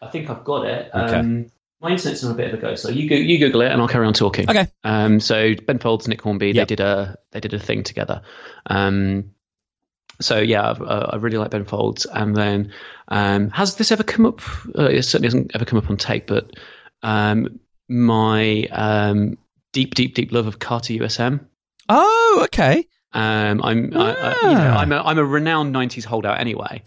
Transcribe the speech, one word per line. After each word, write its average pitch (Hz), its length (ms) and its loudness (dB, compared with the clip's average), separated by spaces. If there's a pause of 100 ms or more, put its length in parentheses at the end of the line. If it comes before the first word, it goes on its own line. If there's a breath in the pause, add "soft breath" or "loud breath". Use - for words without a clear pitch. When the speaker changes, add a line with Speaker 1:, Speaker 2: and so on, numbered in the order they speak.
Speaker 1:
I - 80 -16
think 151 220 -8
I've - 140 -12
got 139 220 -2
it. - 280 -6
Speaker 2:
Okay. 117 240 -2
Speaker 1:
Um, 117 280 -2 (340)
my 170 100 -4
internet's 151 340 -4
on 117 80 -2
a - 20 -4
bit 120 180 -4
of 110 60 -6
a - 20 -10
go, 110 140 -6
so - 140 -10
you 147 200 -2
go, 147 60 2
you 139 240 2
Google 131 220 4
it, 127 100 4
and 127 120 2
I'll 117 40 2
carry 117 200 2
on 107 80 2
talking. 104 360 0
Speaker 2:
Okay. 143 160 2 (160)
Speaker 1:
Um, 107 380 4
so 110 340 2 (120)
Ben 131 120 0
Folds, 113 300 -2
Nick 110 140 -4
Hornby, 101 300 0
Speaker 2:
Yep. - 20 2 (140)
Speaker 1:
they 107 60 -2
did 98 100 -2
a, 98 320 -2 (160)
they 104 80 -10
did 107 140 -8
a 107 60 -4
thing 107 240 -4
together. - 380 -8 (440 loud breath)
Um, 98 640 0 (920)
so - 200 0
yeah, 110 300 2
I've, - 120 -6
uh, - 300 -4
I - 40 -4
really 110 220 -4
like 107 120 -4
Ben 104 160 -4
Folds, 107 400 -2
and 107 280 -2
then, 104 380 0 (360 loud breath)
um, 101 420 2
has 196 260 -2
this 220 160 0
ever 214 100 0
come 226 240 2
up? 226 140 0 (360)
Uh, 147 100 2
it 131 160 2
certainly - 240 0
hasn't 127 280 0
ever 113 120 -2
come 113 120 0
up - 120 -2
on 101 80 0
tape, - 280 -4
but, - 240 -2 (520 loud breath)
um, 107 580 0 (300)
my, 110 840 2
um, 104 640 0 (360)
deep, 131 220 -2
deep, 127 200 -2
deep - 180 -2
love 117 140 0
of 107 120 -8
Carter 117 360 -4
U 113 100 -4
S 110 160 -4
M. 127 260 -2 (420)
Speaker 2:
Oh, 415 580 4
okay. 160 400 2 (260)
Speaker 1:
Um, 107 500 0
I'm, 113 340 0
I, 370 180 2
I, 523 140 -2 (140)
you 370 120 6
know, 139 200 4
Speaker 2:
Ah. - 60 4
Speaker 1:
I'm 147 120 2
a, 143 100 2
I'm 156 160 2
a 151 60 4
renowned 151 480 0
nineties 127 320 -4
holdout 107 360 -2
anyway, - 460 -6